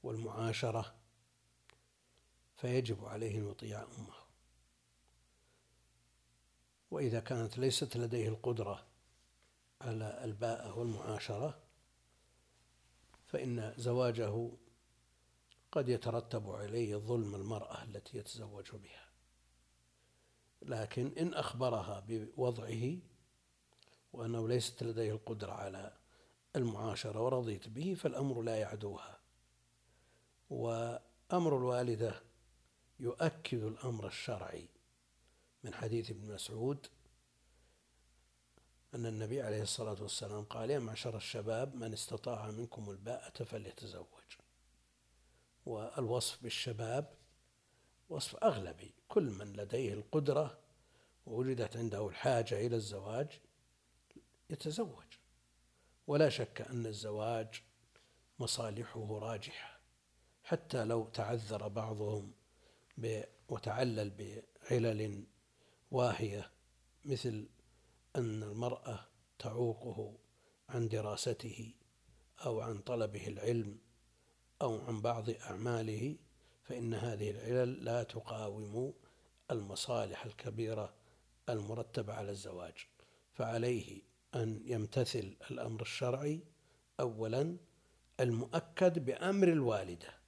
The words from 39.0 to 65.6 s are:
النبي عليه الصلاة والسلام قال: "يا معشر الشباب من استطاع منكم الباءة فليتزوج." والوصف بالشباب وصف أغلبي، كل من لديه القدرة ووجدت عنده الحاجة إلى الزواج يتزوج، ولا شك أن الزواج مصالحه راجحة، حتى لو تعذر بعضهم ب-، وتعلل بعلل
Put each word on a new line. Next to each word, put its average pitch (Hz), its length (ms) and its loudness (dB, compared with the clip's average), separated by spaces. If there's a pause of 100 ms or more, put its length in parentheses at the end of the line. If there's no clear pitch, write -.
النبي 110 360 0
عليه 107 200 0
الصلاة 104 400 -2
والسلام 104 420 -4
قال: 110 260 -2
"يا 143 80 4
معشر 110 380 -2
الشباب 113 580 -2
من 113 180 -4
استطاع 110 580 -4
منكم 110 400 -6
الباءة 110 540 -6
فليتزوج." 95 960 -10 (1300)
والوصف 120 760 0
بالشباب 117 720 -2 (920)
وصف - 280 -4
أغلبي، 101 580 2 (140)
كل 156 220 6
من 101 220 -6
لديه 104 400 0
القدرة 139 640 2 (680)
ووجدت 120 500 0
عنده 107 320 0
الحاجة 117 580 4
إلى 117 100 4
الزواج 107 640 -2 (1120)
يتزوج، 160 560 -4 (1000)
ولا 147 220 8
شك - 320 0
أن 117 260 -2
الزواج 107 760 -2 (760)
مصالحه 110 800 -2
راجحة، - 600 -6 (640)
حتى 131 420 0
لو 113 240 4
تعذر 107 600 0
بعضهم 104 640 -2 (640)
ب-، 110 260 0 (260)
وتعلل 110 600 2
بعلل 104 1120 0 (680)